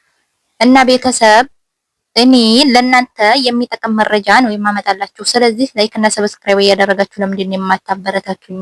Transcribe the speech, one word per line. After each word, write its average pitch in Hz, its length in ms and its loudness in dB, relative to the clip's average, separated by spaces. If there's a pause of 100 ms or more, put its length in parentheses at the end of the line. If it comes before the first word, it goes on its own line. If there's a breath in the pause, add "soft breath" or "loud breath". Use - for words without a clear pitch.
(600)
እና 254 240 4
ቤተሰብ 240 600 2 (720)
እኔ 254 180 4 (320)
ለእናንተ 247 500 0 (220)
የሚጠቅም 240 560 -4
መረጃ 208 340 -2 (120)
ነው 240 100 0
የማመጣላችሁ። 202 720 -6
ስለዚህ 240 460 0
ላይክ 214 240 -4
እና 214 140 0
ሰብስክራይብ 208 500 -4
እያደረጋችሁ 196 600 0
ለምንድን 190 300 -6
ነው 190 80 -6
የማታበረታቱኝ? 190 1040 -6